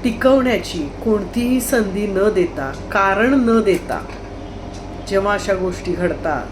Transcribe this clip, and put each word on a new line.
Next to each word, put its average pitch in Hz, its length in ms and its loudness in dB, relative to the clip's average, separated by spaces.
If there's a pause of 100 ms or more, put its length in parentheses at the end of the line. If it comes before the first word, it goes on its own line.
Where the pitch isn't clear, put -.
टिकवण्याची 247 720 2 (260)
कोणतीही 226 560 0
संधी 208 460 0
न 196 280 2
देता, 165 360 0 (220)
कारण 202 420 4
न 226 280 4
देता 175 380 0 (1080)
जेव्हा 196 260 2
अशा 196 200 0
गोष्टी 185 380 -4
घडतात 156 600 -2